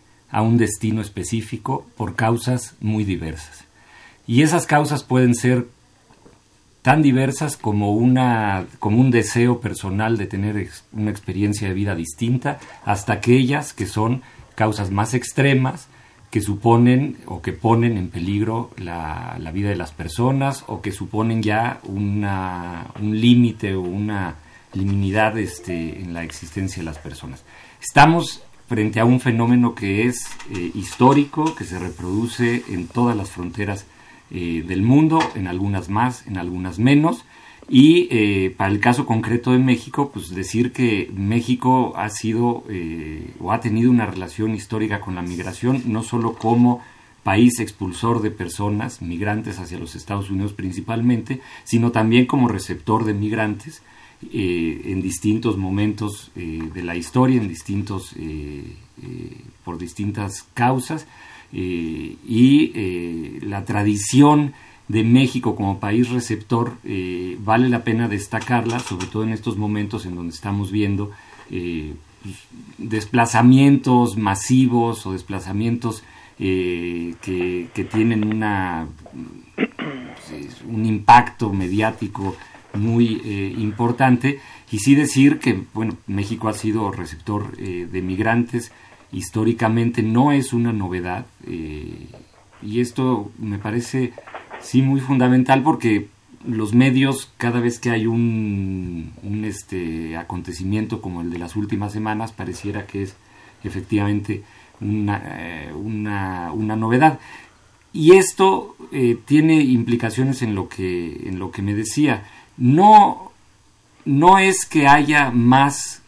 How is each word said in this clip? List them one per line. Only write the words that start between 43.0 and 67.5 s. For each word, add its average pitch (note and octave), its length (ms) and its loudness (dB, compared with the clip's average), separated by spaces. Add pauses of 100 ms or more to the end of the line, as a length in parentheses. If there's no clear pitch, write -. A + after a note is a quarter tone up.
o F2+ 120 -4
ha - 80 0
tenido A#2 300 2
una A#2 160 4
relación F#2 480 -4
histórica G#2 460 -4
con F#2 140 -8
la F2 80 -8
migración, F2+ 640 -4
no A2 160 -2
solo A#2 320 -4
como A#2+ 480 2 (400)
país A#2 380 4
expulsor G#2 640 -2
de G#2+ 80 -2
personas G#2 720 -6
migrantes G2+ 560 -6
hacia F2 200 -12
los E2+ 160 -12
Estados G2+ 360 -8
Unidos G2 220 -4
principalmente, A2+ 880 -2 (240)
sino A#2 280 2
también A2+ 340 4
como B2+ 220 2
receptor G#2 560 -2
de G#2+ 100 -2
migrantes, G#2+ 680 -4 (500)
eh, F2 540 -4
en F#2 140 -4
distintos G#2 560 -2
momentos, G2+ 800 -4
eh, E2 400 -8
de F2+ 80 -10
la F2 140 -6
historia, B2+ 440 2
en G#2 80 -4
distintos, G2 680 -8
eh, D2+ 560 -12 (280)
eh, - 340 -16 (280)
por E2+ 140 -10
distintas G2+ 640 -8 (100)
causas, D3 520 -2 (460)
eh, E2 640 -6 (100)
y, C3 480 4
eh, F2 680 -6
la G2 220 -6
tradición B2+ 920 4 (340)
de G#2+ 160 0
México A#2+ 500 2
como G2 240 -2
país A2+ 320 0
receptor, A#2 640 -2 (120)
eh, F2+ 560 -8
vale A2+ 280 2